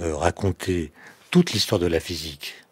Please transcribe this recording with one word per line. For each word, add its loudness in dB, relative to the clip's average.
euh, -2
raconter -2
toute 4
l'histoire 2
de 2
la 2
physique, -10